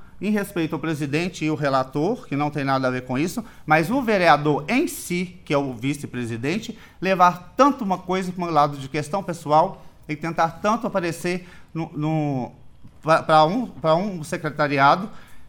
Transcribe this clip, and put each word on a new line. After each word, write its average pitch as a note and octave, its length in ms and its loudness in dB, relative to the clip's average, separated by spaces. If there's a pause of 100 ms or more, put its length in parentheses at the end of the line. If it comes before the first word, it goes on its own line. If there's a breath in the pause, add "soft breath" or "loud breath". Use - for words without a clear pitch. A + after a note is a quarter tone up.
(200 soft breath)
em G#3 120 0
respeito F#3 420 -2
ao D3 60 -4
presidente D#3 640 -4
e D#3 60 0
o D3+ 40 0
relator, C#3+ 720 -2
que - 80 -6
não D3 160 0
tem D3 140 -6
nada C3 240 0
a - 20 2
ver B2+ 160 -6
com B2+ 100 -4
isso, D3 280 -4 (200 loud breath)
mas D#3 240 4
o C4 140 0
vereador D3+ 640 4
em B3+ 220 0
si, - 560 -6
que D3+ 100 -2
é C#3+ 40 4
o C#3 140 -2
vice-presidente, B2+ 1040 -6 (240 loud breath)
levar F3+ 560 2
tanto C#4 280 4
uma F#3 140 -2
coisa F#3 340 -4
para F3+ 120 -4
um E3+ 60 -4
lado D3 260 4
de C3+ 120 -10
questão D3+ 340 -4
pessoal E3 600 0 (260 soft breath)
e D3+ 80 -4
tentar E3 440 -2
tanto G#3+ 280 0
aparecer F3+ 600 -4 (240 loud breath)
no, D#3+ 220 -6
no, D3+ 580 -2 (480)
pra, D#3 220 2
pra D#3 220 6
um, G#3 220 0
pra D#3+ 280 0
um F3+ 300 -2
secretariado D3+ 840 2 (400 soft breath)